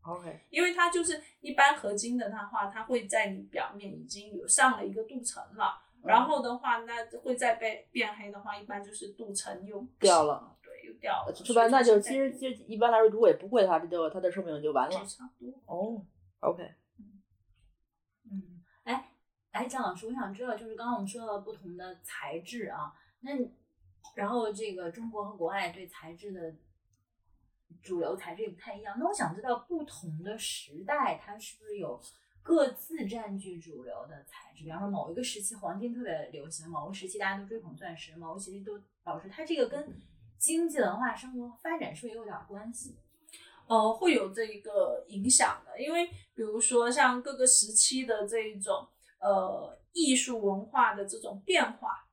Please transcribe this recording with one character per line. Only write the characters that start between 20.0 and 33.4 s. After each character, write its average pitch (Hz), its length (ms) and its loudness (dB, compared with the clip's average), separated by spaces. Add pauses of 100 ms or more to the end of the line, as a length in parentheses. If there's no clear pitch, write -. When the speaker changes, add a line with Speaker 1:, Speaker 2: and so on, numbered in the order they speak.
Speaker 3:
我 240 60 -6
想 202 200 -6
知 240 140 -8
道， 226 100 -4
就 226 100 -12
是 220 80 -10
刚 233 120 -8
刚 240 80 0
我 196 60 -4
们 196 80 -6
说 226 180 -10
到 208 120 -4
不 208 140 -10
同 180 240 -14
的 180 260 -14
材 - 380 -10
质 214 280 -8
啊， 147 240 -8 (280)
那 277 140 -8
你， 247 180 -4 (600)
然 202 140 -4
后 226 240 0
这 202 220 -6
个 175 160 -8
中 226 200 -10
国 208 140 -6
和 202 120 -12
国 170 120 -2
外 185 220 -2
对 180 160 -14
材 170 280 -16
质 202 180 -12
的， 165 220 -10 (1300)
主 180 180 -4
流 165 160 -2
材 175 180 -12
质 202 80 -8
也 208 60 -4
不 175 100 -14
太 220 160 -12
一 208 80 -14
样。 208 160 -10
那 320 80 -2
我 403 60 2
想 190 220 -4
知 208 80 -12
道 247 260 -2
不 320 160 -4
同 160 380 -10
的 214 160 -8
时 160 460 -10
代， 277 380 0
它 208 160 -14
是 - 200 -16
不 220 60 -20
是 208 120 -8
有 - 240 -6 (420)
各 302 260 4
自 285 380 -8
占 208 300 -8
据 190 220 -12